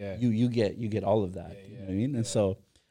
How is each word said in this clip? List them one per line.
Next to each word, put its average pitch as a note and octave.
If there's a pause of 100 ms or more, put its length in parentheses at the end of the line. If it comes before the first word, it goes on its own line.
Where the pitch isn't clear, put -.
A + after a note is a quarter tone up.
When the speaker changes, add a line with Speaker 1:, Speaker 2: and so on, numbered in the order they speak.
Speaker 1:
yeah. G2
Speaker 2:
you, A#2+
you A2+
get, A2
you A#2
get G2+
all G#2
of F2+
that. F2+
Speaker 1:
Yeah, -
Speaker 2:
You G#2+
know G2
Speaker 1:
yeah, G2
Speaker 2:
what F#2+
I F#2
mean? B2+
And A2+
Speaker 1:
yeah. -
Speaker 2:
so, G2 (320)